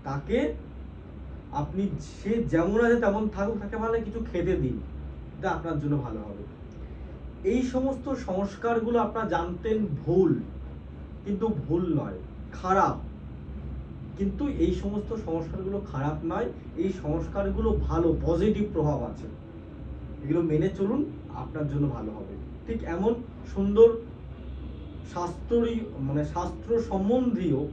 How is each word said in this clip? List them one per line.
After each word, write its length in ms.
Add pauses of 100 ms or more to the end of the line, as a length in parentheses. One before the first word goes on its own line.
তাকে 500 (960)
আপনি, 360 (360)
সে 200
যেমন 420
আছে 100
তেমন 340
থাকুক, 320
তাকে 160
ভালো 240
কিছু 300
খেতে 240
দিন, 240 (600)
এটা 100
আপনার 300
জন্য 180
ভালো 220
হবে। 240 (1040)
এই 120
সমস্ত 520
সংস্কারগুলো 880
আপনারা 300
জানতেন 560
ভুল, 540 (880)
কিন্তু 220
ভুল 520
নয়, 200 (320)
খারাপ। 460 (1200)
কিন্তু 300
এই 280
সমস্ত 380 (120)
সংস্কারগুলো 560 (100)
খারাপ 340
নয়, 240 (260)
এই 260
সংস্কারগুলো 720
ভালো, 540
পজিটিভ 480
প্রভাব 300
আছে। 240 (960)
এগুলো 180
মেনে 280
চলুন, 360 (300)
আপনার 340
জন্য 180
ভালো 240
হবে। 300 (260)
ঠিক 160
এমন 320 (380)
সুন্দর 440 (1160)
শাস্ত্রী, 680 (200)
মানে 260
শাস্ত্র 560
সম্বন্ধীয় 760 (160)